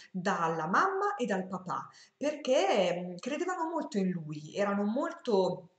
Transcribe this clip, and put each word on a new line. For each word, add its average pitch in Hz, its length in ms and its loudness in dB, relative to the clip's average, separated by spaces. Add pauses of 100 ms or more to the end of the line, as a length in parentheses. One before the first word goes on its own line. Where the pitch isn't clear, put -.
(100)
dalla 170 560 0
mamma 381 480 2
e 240 120 -2
dal 190 200 0
papà, 165 420 -6 (280)
perché, 254 960 2
mm, 175 60 -8
credevano 330 500 -2
molto 311 300 -4
in 185 120 2
lui, 156 460 -6
erano 202 260 2
molto 214 880 0 (100)